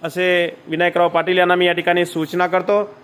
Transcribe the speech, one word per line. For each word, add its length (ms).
असे 540
विनायकराव 420
पाटील 300
यांना 160
मी 120
या 60
ठिकाणी 340
सूचना 400
करतो. 580